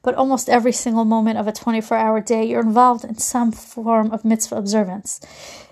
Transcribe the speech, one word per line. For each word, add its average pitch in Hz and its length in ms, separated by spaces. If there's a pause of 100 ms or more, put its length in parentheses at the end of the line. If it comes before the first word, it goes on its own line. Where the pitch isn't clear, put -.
But 247 100
almost 269 340
every 240 240
single 226 320
moment 220 360
of 208 80
a 220 40
twenty-four 226 460
hour 220 240
day, 220 240
you're 233 160
involved 240 420
in 220 140
some 240 340
form 220 600
of 220 120
mitzvah 220 320
observance. 202 640 (520)